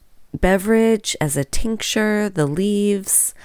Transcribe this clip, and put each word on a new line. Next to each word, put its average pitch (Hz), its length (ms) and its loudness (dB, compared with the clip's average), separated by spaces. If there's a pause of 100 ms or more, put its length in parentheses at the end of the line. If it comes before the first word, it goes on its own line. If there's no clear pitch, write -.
(400)
beverage, 214 800 2
as 151 160 -2
a 139 80 0
tincture, 214 840 0
the 160 180 0
leaves, 202 840 0 (100)